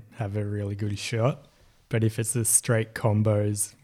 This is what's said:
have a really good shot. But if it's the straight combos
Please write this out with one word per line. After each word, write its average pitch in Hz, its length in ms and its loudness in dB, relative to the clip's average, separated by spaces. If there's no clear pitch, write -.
have 101 200 -4
a 107 80 -2
really 104 300 -4
good 101 240 -4
shot. 120 480 -2
But 113 120 2
if 110 160 2
it's 113 140 -2
the 117 120 0
straight 110 500 0
combos 104 880 2